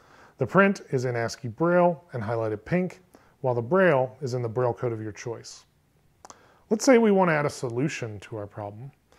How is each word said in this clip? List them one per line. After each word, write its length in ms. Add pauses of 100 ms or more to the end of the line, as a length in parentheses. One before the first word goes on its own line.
(380)
The 80
print 440
is 140
in 100
ascii 340
Braille 540 (100)
and 100
highlighted 420
pink, 360 (400)
while 140
the 80
Braille 580
is 140
in 80
the 60
Braille 260
code 180
of 80
your 120
choice. 520 (1040)
Let's 160
say 140
we 120
want 200
to 40
add 120
a 40
solution 680
to 160
our 100
problem. 440 (280)